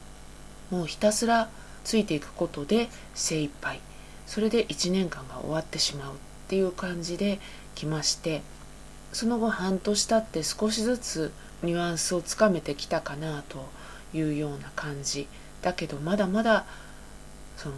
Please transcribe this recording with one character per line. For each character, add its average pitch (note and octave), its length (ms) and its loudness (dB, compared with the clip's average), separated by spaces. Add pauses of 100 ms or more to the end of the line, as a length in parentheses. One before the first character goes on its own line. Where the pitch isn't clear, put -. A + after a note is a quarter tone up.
(720)
も F3+ 120 0
う - 20 -2
ひ - 120 -6
た G#3+ 140 8
す A3+ 120 2
ら A3+ 260 6 (340)
つ - 120 2
い G#3 80 8
て E3+ 100 2
い D3 60 2
く - 120 -12
こ E3+ 160 0
と D3 160 -6
で A3+ 240 4 (260)
精 D#3 280 0
一 C#3+ 60 0
杯、 - 320 -6 (460)
そ - 140 -4
れ A3 100 4
で A3 180 4
一 F3 220 0
年 F#3 180 4
間 - 200 -8
が B2+ 100 -8
終 C#3+ 120 -4
わ D#3+ 100 2
っ - 40 -6
て - 140 -8
し - 160 2
ま C#3 160 -8
う C#3 40 -10
っ - 20 -10 (320)
て F#3+ 80 2
い F#3+ 60 6
う F3+ 100 4
感 F3 320 -4
じ F3 120 -4
で G3 220 2 (380)
来 D3+ 100 -4
ま D#3 160 0
し - 140 2
て、 D#3+ 260 -2 (680)
そ - 140 0
の A#3 120 4
後 A3 120 4
半 F#3 280 2
年 G#3 280 2
経 A3+ 100 6
っ A3 80 6
て D#3+ 180 -2
少 G#3+ 300 2
し A3 100 0
ず A#3+ 160 4
つ - 340 -2 (300)
ニ E3+ 120 2
ュ F3 60 2
ア F3 120 2
ン E3 60 0
ス - 180 2
を E3+ 60 2
つ - 140 -6
か G#3+ 140 8
め E3 100 2
て C#3+ 140 -2
き - 120 -6
た D#3+ 140 2
か D3+ 140 -6
な D3+ 340 -4
と C3+ 200 -10 (460)
い D#3 80 0
う D3+ 120 2
よ D3 140 0
う C#3+ 100 -6
な C#3 160 -10
感 C#3+ 300 -6
じ。 C#3+ 240 -2 (340)
だ F3+ 120 2
け D#3+ 120 -2
ど C#3+ 120 -6
ま E3 180 2
だ G3+ 100 4
ま G3+ 160 4
だ A3 220 6 (920)
そ - 120 -8
の C3+ 100 -4